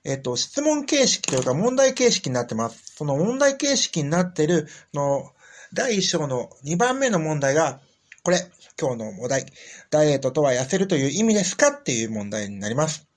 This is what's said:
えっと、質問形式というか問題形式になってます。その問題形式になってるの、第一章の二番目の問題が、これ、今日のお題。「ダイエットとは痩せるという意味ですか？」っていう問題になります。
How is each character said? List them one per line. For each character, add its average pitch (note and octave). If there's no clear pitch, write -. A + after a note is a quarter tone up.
え C#3
っ C3+
と、 B2+
質 -
問 D4
形 C#4
式 -
と C3+
い -
う B2+
か B2+
問 A#3
題 C4
形 B3
式 -
に C3
な B2
っ A#2
て -
ま A2+
す。 -
そ -
の C#3+
問 G#3+
題 C#4
形 C#4
式 -
に C#3+
な F3
っ F3+
て D3+
る D#3
の、 C#3+
第 A3+
一 F#3
章 D#3+
の B2+
二 C#3+
番 B3+
目 C4+
の G#3
問 D#3
題 C#3
が、 D3
こ -
れ、 F3
今 D3
日 A#2+
の G#2+
お B2
題。 C3+
「ダ D3+
イ D3+
エ C#3+
ッ -
ト C3+
と D3+
は C#3
痩 B2
せ F#3+
る F#3+
と F#3+
い C3+
う -
意 F3
味 A3+
で G#3
す -
か？」 C#4+
っ C#4+
て -
い A2+
う A2
問 G#2
題 G#2
に G2+
な G#2
り A#2
ま D3+
す。 -